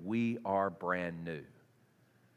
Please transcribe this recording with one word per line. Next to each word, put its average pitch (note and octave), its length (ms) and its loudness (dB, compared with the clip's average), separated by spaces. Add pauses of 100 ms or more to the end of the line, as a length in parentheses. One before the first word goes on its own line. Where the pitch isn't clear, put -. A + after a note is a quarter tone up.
We A#2 400 2
are G2 280 4
brand F2 520 -2
new. E2 200 -6 (920)